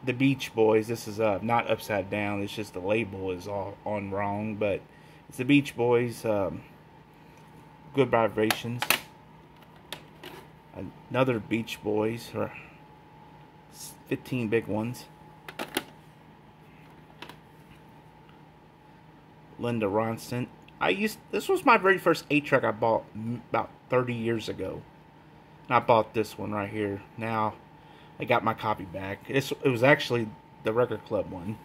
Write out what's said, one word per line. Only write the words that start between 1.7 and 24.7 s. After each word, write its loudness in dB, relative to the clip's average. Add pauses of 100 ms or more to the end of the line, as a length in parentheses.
Down, -2
it's -6
just -10
the -8
label -2
is -8
all -6
on -4
wrong, -2
but 0 (480)
it's -16
the -2
Beach 4
Boys, 2
um, 0 (1300)
Good 4
Vibrations. 2 (2250)
Another 2
Beach -4
Boys, -2
or -6 (1200)
s-, -16 (120)
fifteen -4
Big 0
Ones. -4 (4000)
Linda -2
Ronstadt. -2 (340)
I 2
used, 0 (120)
this -4
was 2
my 8
very 4
first 2
eight 2
track 2
I 2
bought 2 (100)
m-, -6
about -2 (180)
thirty 2
years -2
ago. -6 (840)